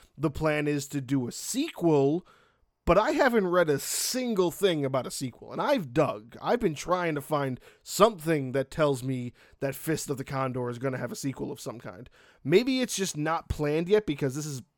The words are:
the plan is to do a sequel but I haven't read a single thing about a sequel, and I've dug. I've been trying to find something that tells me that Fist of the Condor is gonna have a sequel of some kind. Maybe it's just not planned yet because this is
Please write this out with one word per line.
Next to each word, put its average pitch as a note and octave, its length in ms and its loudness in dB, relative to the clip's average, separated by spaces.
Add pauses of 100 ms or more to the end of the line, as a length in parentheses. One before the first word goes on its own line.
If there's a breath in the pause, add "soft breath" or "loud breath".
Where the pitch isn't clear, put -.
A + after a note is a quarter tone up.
(160 loud breath)
the D3 140 0
plan D3+ 380 0
is C#3+ 220 -2
to C#3+ 120 -4
do B2+ 260 0
a C#3 40 -6
sequel E3 960 2 (640 soft breath)
but E3+ 60 8
I G#3+ 140 4
haven't A#3+ 360 4
read F3 220 4
a C#3 100 2
single A3+ 720 0
thing E3+ 320 2
about C3 240 -2
a F#3 40 -10
sequel, - 420 -10
and D3+ 80 -4
I've G3+ 320 0
dug. A#2+ 480 0
I've G#3+ 180 2
been F3 160 0
trying E3+ 400 0
to C#3+ 60 -4
find C#3 360 -2 (260 soft breath)
something D#3+ 680 2
that C3+ 180 0
tells C#3+ 320 0
me B2+ 300 -4 (300 soft breath)
that C3+ 140 -4
Fist - 340 -4
of C3+ 80 -4
the C3 80 -8
Condor C3 440 -4
is A#2+ 80 -8
gonna B2+ 200 -4
have B2+ 160 -6
a - 20 -12
sequel C3+ 380 -6
of - 80 -14
some A#2 180 -12
kind. A#2 300 -16 (340 soft breath)
Maybe B3 380 4
it's - 160 -4
just F#3+ 180 -4
not D#3 320 -4
planned D3+ 400 -2
yet G#3 180 4
because C#3 300 -2
this D3 100 -8
is C#3 160 -8 (160)